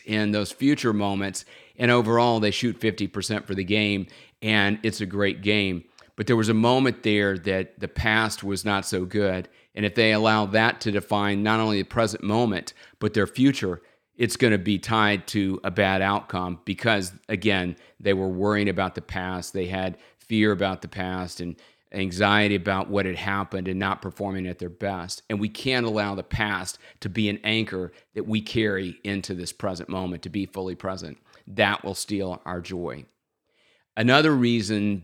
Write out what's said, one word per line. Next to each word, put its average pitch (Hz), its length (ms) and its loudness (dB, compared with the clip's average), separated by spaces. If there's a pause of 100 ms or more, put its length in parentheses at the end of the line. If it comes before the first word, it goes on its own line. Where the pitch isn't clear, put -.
in 107 260 0
those 104 220 0
future 135 400 2
moments. 98 520 -2 (320)
And 120 140 2
overall, 117 480 4
they 104 140 2
shoot 117 260 -2
fifty 104 300 -2
percent 101 400 -6
for 95 80 -4
the 95 80 -2
game. 101 420 2 (340)
And 107 440 4
it's 110 160 -2
a 107 60 -4
great 98 360 -2
game. 98 400 0 (320)
But 107 140 -6
there 120 80 6
was 110 140 4
a 113 40 6
moment 123 480 4
there 104 360 2
that 95 420 -4
the 98 80 -6
past 110 560 0
was 98 200 -4
not 101 220 -2
so 92 180 -2
good. 92 440 -2 (260)
And 104 100 -2
if 104 120 -2
they 110 160 6
allow 107 340 4
that 110 360 2
to 110 100 -2
define 101 500 0
not 110 160 2
only 107 240 0
the - 60 -8
present 113 340 0
moment, 104 520 0 (260)
but 107 140 0
their 101 120 2
future, 127 560 0 (340)
it's 117 200 0
gonna 110 220 4
be 98 200 0
tied 104 500 2
to 98 360 0
a 95 80 -4
bad 95 280 2
outcome 92 640 -2
because, 101 480 -2 (160)
again, 95 460 0 (240)
they 98 160 2
were 95 140 -2
worrying 101 400 0
about 92 260 -2
the - 80 -10
past. 92 500 -8
They 92 140 -4
had 92 320 -4 (180)
fear 107 360 2
about 95 300 -2
the 87 60 -12
past 92 520 -8
and 87 160 -8 (340)
anxiety 101 640 4
about 95 360 0
what 98 160 0
had 90 100 -4
happened 95 500 -4
and 95 120 -2
not 98 240 -2
performing 95 440 -6
at 90 120 -8
their 90 100 -8
best. 87 600 -8
And 104 100 -2
we 107 80 -2
can't 123 380 -2
allow 104 280 -2
the 95 80 -6
past 98 560 -4 (220)
to - 80 -8
be 104 220 -2
an 104 140 -6
anchor 104 480 -4 (200)
that 104 140 -6
we 107 160 -2
carry 101 640 -4
into 101 280 -6
this 87 220 -10
present 92 340 -8
moment, 87 340 -6
to - 60 -10
be 101 160 -4
fully 92 300 -8
present. 87 420 -10 (300)
That 101 360 2
will 98 120 -4
steal 95 500 -4
our 87 160 -6
joy. 85 460 -8 (920)
Another 139 400 6
reason 107 680 2